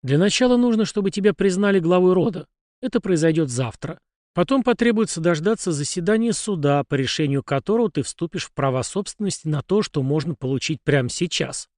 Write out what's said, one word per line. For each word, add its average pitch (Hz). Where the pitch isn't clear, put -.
Для 139
начала 247
нужно, 233
чтобы 196
тебя 202
признали 196
главой 180
рода. 180
Это 247
произойдёт 160
завтра. 120
Потом 254
потребуется 226
дождаться 175
заседания 185
суда, 143
по -
решению 139
которого 202
ты 143
вступишь -
в -
права 131
собственности -
на 151
то, 208
что 143
можно 147
получить 131
прямо 135
сейчас. -